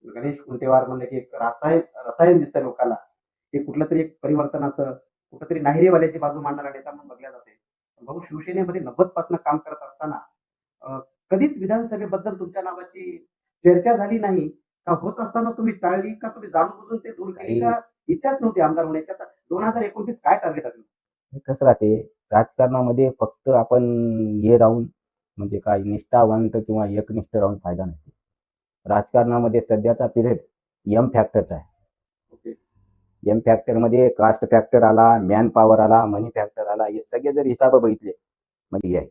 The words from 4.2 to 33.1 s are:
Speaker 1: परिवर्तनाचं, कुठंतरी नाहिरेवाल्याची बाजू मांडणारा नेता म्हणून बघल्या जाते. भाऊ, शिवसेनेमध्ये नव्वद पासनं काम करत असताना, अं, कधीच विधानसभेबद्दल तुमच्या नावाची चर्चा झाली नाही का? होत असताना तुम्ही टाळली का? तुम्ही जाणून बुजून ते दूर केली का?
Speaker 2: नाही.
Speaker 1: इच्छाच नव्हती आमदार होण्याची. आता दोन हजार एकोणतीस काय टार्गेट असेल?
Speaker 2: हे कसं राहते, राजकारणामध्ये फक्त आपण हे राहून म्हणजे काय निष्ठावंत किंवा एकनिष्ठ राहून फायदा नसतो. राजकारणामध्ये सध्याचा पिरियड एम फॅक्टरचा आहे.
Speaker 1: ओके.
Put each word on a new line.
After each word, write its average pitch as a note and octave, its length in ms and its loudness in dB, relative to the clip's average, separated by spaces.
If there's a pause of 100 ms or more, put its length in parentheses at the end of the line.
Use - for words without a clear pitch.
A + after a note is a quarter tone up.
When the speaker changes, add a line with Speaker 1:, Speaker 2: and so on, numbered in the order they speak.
Speaker 1:
परिवर्तनाचं, C#3+ 720 -4 (380)
कुठंतरी D#3 300 -8
नाहिरेवाल्याची D#3+ 580 2
बाजू D3 220 -6
मांडणारा C#3+ 280 -8
नेता C#3 220 -18
म्हणून C#3+ 180 -20
बघल्या B2+ 220 -20
जाते. - 280 -20 (460)
भाऊ, D3 160 -14
शिवसेनेमध्ये F3 600 -6
नव्वद C3+ 260 -4
पासनं E3+ 300 -8
काम D3+ 200 -4
करत D3+ 260 -12
असताना, D3 340 -14 (680)
अं, C3+ 180 -14 (300)
कधीच C4 280 -2
विधानसभेबद्दल G3 800 -6
तुमच्या F#3 240 -12
नावाची F3+ 640 -16 (380)
चर्चा F3+ 320 4
झाली G#3 220 -2
नाही F#3 300 -2 (380)
का? E3+ 80 0
होत E3 240 -8
असताना A3+ 320 -6
तुम्ही A3 240 -4
टाळली G3 400 -4
का? - 140 -14
तुम्ही G#3 220 -16
जाणून - 300 -2
बुजून A3+ 180 -10
ते A3+ 140 -14
दूर F#3+ 180 -12
केली G#3 300 -6
का? A#3 100 0
Speaker 2:
नाही. - 440 -6
Speaker 1:
इच्छाच C4+ 260 -4
नव्हती A3 200 -2
आमदार D#3+ 240 0
होण्याची. D#3 280 -8
आता - 120 -14
दोन - 380 -10
हजार A3+ 200 -4
एकोणतीस G#3 380 -8
काय F3+ 220 2
टार्गेट D3+ 240 -6
असेल? A2+ 160 -14 (500)
Speaker 2:
हे C3+ 60 -14
कसं C3+ 260 -4
राहते, A2 500 2 (160)
राजकारणामध्ये B2+ 800 2 (100)
फक्त - 280 -6
आपण B2 340 4 (600)
हे A#2 160 6
राहून A#2 280 4 (500)
म्हणजे G2+ 220 -6
काय G2+ 200 -2
निष्ठावंत A2 760 2
किंवा A2 320 -2
एकनिष्ठ G#2+ 500 -6
राहून G2+ 220 0
फायदा F2+ 260 -6
नसतो. E2 260 -14 (760)
राजकारणामध्ये A#2 760 2
सध्याचा A2+ 460 0
पिरियड A#2 320 0 (480)
एम A2 280 2
फॅक्टरचा G#2+ 400 0
आहे. D2+ 100 -14 (680)
Speaker 1:
ओके. - 220 -16 (760)